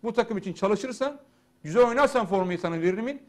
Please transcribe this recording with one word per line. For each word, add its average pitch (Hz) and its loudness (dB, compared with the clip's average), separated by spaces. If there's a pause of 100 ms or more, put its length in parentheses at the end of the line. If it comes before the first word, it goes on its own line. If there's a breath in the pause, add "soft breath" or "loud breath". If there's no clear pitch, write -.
Bu 226 -6
takım 226 0
için 185 -6
çalışırsan, 254 -2 (440 soft breath)
güzel 185 4
oynarsan 247 2
formayı 180 0
sana 165 -2
veririm"in 220 -2